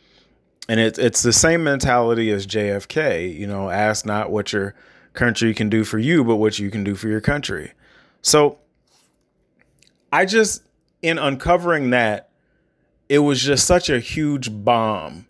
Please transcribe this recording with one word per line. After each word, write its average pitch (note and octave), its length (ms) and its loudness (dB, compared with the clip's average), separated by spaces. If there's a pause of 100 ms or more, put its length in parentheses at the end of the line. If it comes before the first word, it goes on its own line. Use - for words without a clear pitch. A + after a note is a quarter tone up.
(680)
And A2+ 120 2
it, A2+ 180 0
it's - 240 0
the A#2+ 100 2
same E3 300 4
mentality B2 680 0
as G2 160 -2
J G#2 240 -2
F G2+ 180 -6
K, G#2+ 380 -2
you F2 200 -8
know, G2 240 -6
"Ask G#2+ 340 0
not G#2 260 -4
what G#2 220 -4
your G2+ 220 -4 (380)
country A2+ 420 0
can G#2+ 140 -2
do A2 160 2
for G#2+ 140 -4
you, C#3+ 260 2
but A2+ 120 2
what G#2+ 220 0
you G2+ 120 -6
can G2+ 140 -6
do G2+ 100 -2
for G#2+ 140 -8
your G#2+ 120 -2
country." - 520 -4 (500)
So D3 360 4 (1500)
I E3+ 140 4
just, G#3 380 0 (400)
in E3 160 0
uncovering D3+ 720 0
that, A2+ 400 0 (800)
it C#3+ 80 4
was C#3+ 240 2
just C3+ 240 0
such F3+ 240 2
a B2+ 100 2
huge B2+ 640 -6
bomb G#2 640 -2